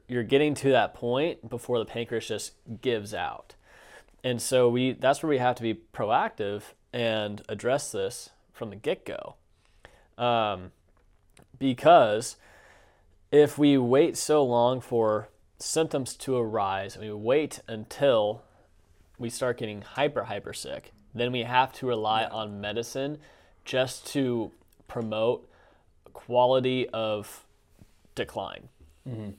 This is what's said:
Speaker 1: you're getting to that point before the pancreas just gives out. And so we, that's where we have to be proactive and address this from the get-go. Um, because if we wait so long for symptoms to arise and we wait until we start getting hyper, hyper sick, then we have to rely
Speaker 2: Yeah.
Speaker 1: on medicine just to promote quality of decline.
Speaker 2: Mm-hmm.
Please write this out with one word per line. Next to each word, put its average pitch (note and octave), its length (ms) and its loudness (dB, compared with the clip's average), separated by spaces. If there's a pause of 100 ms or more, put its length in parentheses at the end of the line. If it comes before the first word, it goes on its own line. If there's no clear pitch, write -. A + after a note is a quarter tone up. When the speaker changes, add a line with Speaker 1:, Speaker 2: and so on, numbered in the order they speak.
Speaker 1:
you're B2 160 -2
getting C#3+ 300 4
to C3+ 180 2
that A2 220 4
point B2+ 540 -4
before A#2+ 300 -4
the A2 60 -2
pancreas A#2 420 -6
just - 280 -8 (260)
gives A2 340 -2
out. D#2+ 400 -8 (680)
And A#2+ 180 -2
so B2+ 260 4
we, B2 240 2
that's C3 300 2
where D#3+ 80 -2
we C#3 80 4
have B2 180 2
to A#2 60 -10
be A2+ 120 -2 (200)
proactive G#2+ 680 -2 (300)
and A2 560 -2
address B2 440 -2
this - 380 -6 (220)
from A2+ 180 -10
the F#2+ 60 -12
get-go. - 600 -8 (840)
Um, G#2+ 540 0 (880)
because B2+ 760 4 (920)
if D3 280 6
we C#3+ 200 6
wait C3 380 4
so D3+ 280 2
long B2 360 4
for A2 480 0 (300)
symptoms D#3 580 -2
to C3+ 200 -2
arise G2+ 600 -2
and G2 80 -14
we G#2+ 80 -10
wait B2 560 0
until A2+ 720 0 (760)
we A#2 120 -8
start B2 280 -2
getting G#2+ 240 -8
hyper, C3 420 -2
hyper - 280 -10
sick, - 400 -12 (220)
then B2 180 -2
we B2 120 -2
have B2+ 300 2
to - 120 -8
rely A2 360 0
Speaker 2:
Yeah. G#2+ 80 -2
Speaker 1:
on G#2 300 -8
medicine A#2 580 -6 (460)
just C3 440 -4
to B2 420 -2 (380)
promote A2 600 -2 (640)
quality B2+ 760 2
of G#2+ 540 -6 (680)
decline. - 540 -8 (400)
Speaker 2:
Mm-hmm. A2 300 -10